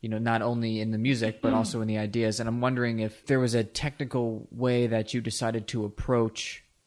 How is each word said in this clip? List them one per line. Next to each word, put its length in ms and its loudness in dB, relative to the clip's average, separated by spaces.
You 80 -8
know, 100 -2
not 220 2
only 380 0
in 120 -2
the 60 0
music, 440 0
but 120 2
also 280 0
in 60 -2
the 100 0
ideas. 420 0
And 80 -2
I'm 140 -2
wondering 380 0
if 260 -4
there 160 4
was 140 2
a 80 4
technical 880 -4
way 360 2
that 260 0
you 60 2
decided 500 -2
to 140 -2
approach 800 -2